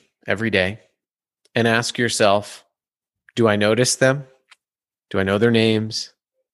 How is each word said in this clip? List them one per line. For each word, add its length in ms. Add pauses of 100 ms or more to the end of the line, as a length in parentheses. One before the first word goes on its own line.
(260)
every 240
day 300 (720)
and 140
ask 280
yourself, 680 (720)
"Do 100
I 80
notice 400
them? 300 (840)
Do 100
I 20
know 160
their 140
names? 600 (420)